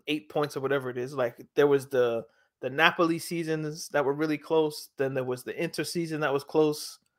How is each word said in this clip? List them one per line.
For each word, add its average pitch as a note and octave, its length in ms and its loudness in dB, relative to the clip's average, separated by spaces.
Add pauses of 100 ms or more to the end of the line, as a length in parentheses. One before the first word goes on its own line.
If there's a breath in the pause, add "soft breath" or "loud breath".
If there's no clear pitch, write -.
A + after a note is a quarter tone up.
eight D3+ 220 -6
points D3 280 -4
or C3+ 40 -6
whatever C3+ 280 -2
it B2 80 -8
is. B2+ 160 -6
Like, B2 240 -4 (180)
there D3 120 6
was C#3 220 4
the, A#2+ 360 2 (360)
the C3 100 -4
Napoli E3 480 4
seasons D#3 720 -6
that D3 140 2
were C3+ 100 2
really D3+ 240 0
close. D#3 600 0
Then C3+ 160 0
there C3 100 -2
was B2+ 200 -6
the A#2 180 -8
Inter E3 220 -4
season D#3+ 380 -4
that C#3 120 0
was C#3 100 0
close - 560 0 (200)